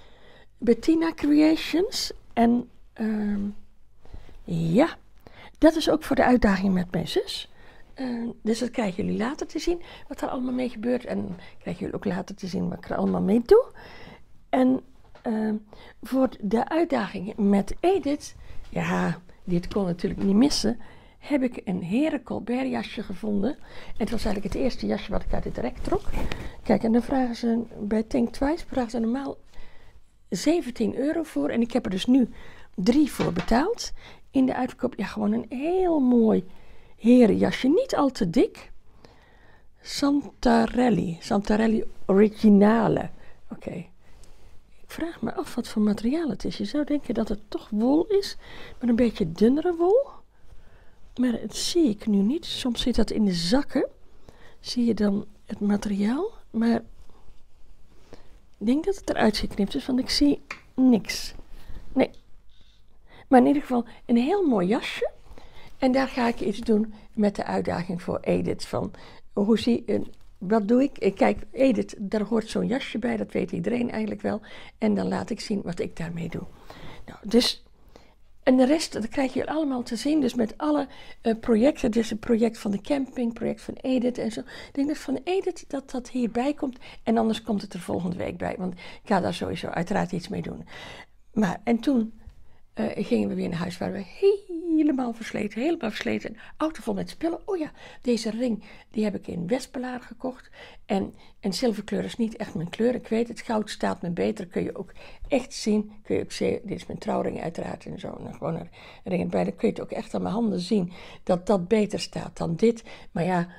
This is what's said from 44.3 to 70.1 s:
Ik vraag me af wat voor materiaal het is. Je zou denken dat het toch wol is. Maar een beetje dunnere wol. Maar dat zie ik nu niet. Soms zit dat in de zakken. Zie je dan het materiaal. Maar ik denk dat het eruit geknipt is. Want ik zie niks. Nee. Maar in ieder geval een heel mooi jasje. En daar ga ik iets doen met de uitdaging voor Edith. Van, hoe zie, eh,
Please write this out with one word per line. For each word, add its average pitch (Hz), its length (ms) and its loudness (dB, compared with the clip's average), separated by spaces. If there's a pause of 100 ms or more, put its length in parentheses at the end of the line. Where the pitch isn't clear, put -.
Ik - 140 -16
vraag 330 260 -6
me 226 120 -4
af - 220 -6
wat 240 120 -4
voor 214 140 -2
materiaal 233 480 0
het - 160 -4
is. - 120 -4
Je 208 80 -4
zou 294 180 -2
denken 285 300 -2
dat - 160 0
het 208 180 -4
toch - 220 -10
wol 254 360 4
is. 403 320 0 (420)
Maar 240 100 0
een 233 60 4
beetje 214 360 2
dunnere 285 440 4
wol. 392 320 4 (1080)
Maar 247 160 2
dat 214 240 -6
zie 320 340 4
ik 208 180 -2
nu 202 100 4
niet. 240 280 2
Soms - 360 -2
zit 240 140 2
dat 226 160 4
in 220 140 2
de 185 80 4
zakken. 254 540 2 (720)
Zie - 260 -2
je 233 80 4
dan 202 320 2 (200)
het 208 140 -10
materiaal. 208 720 0 (200)
Maar 226 300 2 (1800)
ik 208 80 -6
denk 277 200 4
dat 392 100 2
het - 140 -6
eruit 220 280 2
geknipt - 380 -2
is. 269 100 -4
Want 254 140 0
ik 254 100 -4
zie - 320 2 (320)
niks. 254 600 2 (600)
Nee. - 160 4 (1160)
Maar 254 120 10
in 247 60 8
ieder 285 160 4
geval 240 240 -2 (200)
een 240 120 4
heel 339 300 2
mooi 190 200 4
jasje. 311 440 0 (640)
En 262 140 4
daar 262 160 2
ga 240 200 0
ik 233 120 -2
iets - 200 -2
doen 220 340 2 (200)
met 208 220 2
de - 100 -4
uitdaging 180 560 -2
voor - 200 -4
Edith. 180 440 0
Van, - 260 -4 (420)
hoe 208 260 4
zie, - 260 0
eh, - 160 0 (360)